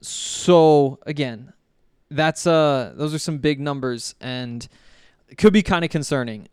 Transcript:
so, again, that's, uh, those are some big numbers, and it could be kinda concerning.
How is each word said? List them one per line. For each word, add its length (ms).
so, 1040
again, 460
that's, 380
uh, 480
those 180
are 60
some 200
big 200
numbers, 640
and 440
it 100
could 140
be 120
kinda 260
concerning. 640